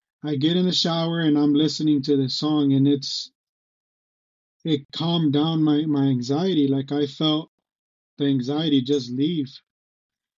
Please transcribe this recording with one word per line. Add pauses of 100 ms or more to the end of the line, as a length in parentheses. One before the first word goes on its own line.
(240)
I
get
in
the
shower
and
I'm
listening
to
this
song,
and
it's, (1300)
it (100)
calmed
down
my,
my
anxiety.
Like,
I
felt (680)
the
anxiety
just
leave. (880)